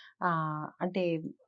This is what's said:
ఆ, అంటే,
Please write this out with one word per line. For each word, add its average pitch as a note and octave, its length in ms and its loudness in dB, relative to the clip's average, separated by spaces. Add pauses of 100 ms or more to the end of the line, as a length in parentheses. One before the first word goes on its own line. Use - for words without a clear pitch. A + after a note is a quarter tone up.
(240)
ఆ, F#3 60 4 (520)
అంటే, F3+ 400 2 (260)